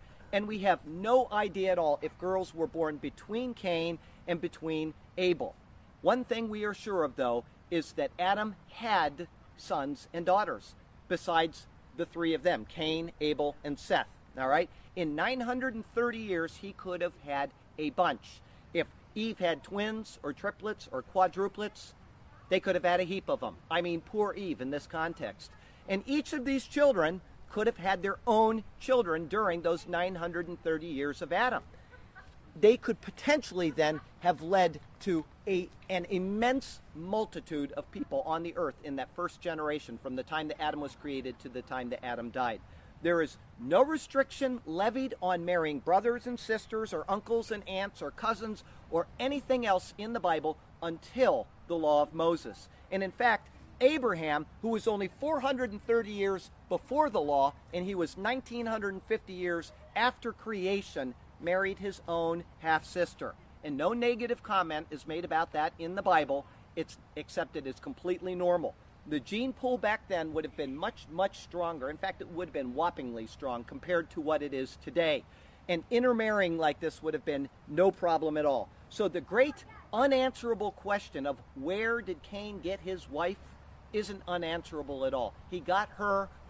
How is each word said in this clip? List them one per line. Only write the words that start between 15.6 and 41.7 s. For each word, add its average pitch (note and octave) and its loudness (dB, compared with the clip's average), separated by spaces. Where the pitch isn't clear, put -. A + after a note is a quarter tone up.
and A3 -8
thirty A#3 0
years, F3+ -2
he G3 -10
could F3+ -6
have F3 -4
had C#3+ -2
a D3+ -4
bunch. D3+ 0
If D#3+ 0
Eve A3 -2
had E3 0
twins G#3+ -6
or C#3+ -4
triplets G#3 -8
or B2+ -4
quadruplets, F#3+ 0
they F#3 4
could F#3 2
have E3 0
had F3 6
a F#3 2
heap F3+ -4
of C#3+ 0
'em. G#2+ -6
I E3+ 2
mean, E3+ -2
poor G#3 -2
Eve F3 -6
in C3 -6
this D3 -6
context. D#3+ -6
And G3 -2
each D4 -2
of C4 -2
these C4+ -2
children F#3+ 4
could G#3+ 0
have A#3 0
had F#3+ 0
their G3 -2
own A3 4
children E3+ 2
during F3+ 0
those E3 0
nine F3+ -2
hundred E3+ -4
and F3 -10
thirty D#3+ 0
years C#3+ -4
of D#3 -6
Adam. G#3+ 2
They G#3+ 8
could - -2
potentially F#3 0
then D3+ 2
have F3 2
led E3+ 4
to E3 0
a, F#3 0
an F3+ -2
immense G#3 0
multitude E3 -4
of - -10
people C#3 -4
on D#3+ 0
the E3+ -6
earth D#3 -2
in C#3+ -6
that C3+ -6
first F3 -6
generation, D3+ -4
from C3 -8
the C3 -4
time D#3 -4
that D3+ -8
Adam D3+ -2
was C#3+ -8
created C3+ -8
to C#3 -12
the B2 -8
time B2+ -6